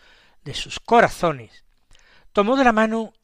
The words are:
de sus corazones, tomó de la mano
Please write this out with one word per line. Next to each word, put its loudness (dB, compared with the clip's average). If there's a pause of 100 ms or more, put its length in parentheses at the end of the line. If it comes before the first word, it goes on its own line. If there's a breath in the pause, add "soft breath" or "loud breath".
(420 soft breath)
de -14
sus -12
corazones, -2 (680 soft breath)
tomó 0
de 4
la 4
mano -2 (120)